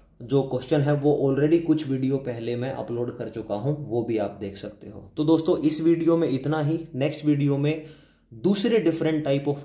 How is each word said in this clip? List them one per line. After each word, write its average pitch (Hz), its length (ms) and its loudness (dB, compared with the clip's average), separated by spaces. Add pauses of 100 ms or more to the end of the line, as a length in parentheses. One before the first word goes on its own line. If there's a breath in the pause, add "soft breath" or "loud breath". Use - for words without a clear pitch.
(240 loud breath)
जो 135 200 2
क्वेश्चन 147 380 0
है 147 140 2
वो 143 280 2
already 147 400 4
कुछ 156 240 0
वीडियो 135 320 0
पहले 117 360 -4
मैं 127 160 -4
अपलोड 120 460 -6
कर 110 120 -8
चुका 104 260 -6
हूँ, 135 240 -2
वो 113 240 -2
भी 113 140 -2
आप 98 240 -4
देख 98 160 -8
सकते - 320 -14
हो। - 280 -18
तो 151 60 0
दोस्तों, 160 360 4
इस 151 220 0
वीडियो 165 360 4
में 160 120 2
इतना 143 320 -2
ही। 160 180 0 (160)
नेक्स्ट 147 300 -2
वीडियो 143 320 2
में 151 260 0 (480 loud breath)
दूसरे 202 500 2
different 160 440 0
type 139 220 0
of 143 180 -2